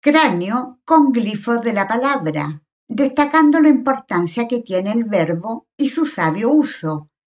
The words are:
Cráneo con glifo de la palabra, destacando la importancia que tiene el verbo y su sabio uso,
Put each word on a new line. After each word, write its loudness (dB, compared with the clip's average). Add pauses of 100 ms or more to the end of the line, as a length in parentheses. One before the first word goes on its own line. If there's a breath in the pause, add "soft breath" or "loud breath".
Cráneo 0
con 4
glifo -2
de -4
la -2
palabra, -4 (260)
destacando 2
la 6
importancia 0
que -2
tiene -4
el 0
verbo -2 (100)
y 0
su -2
sabio -2
uso, -2 (180)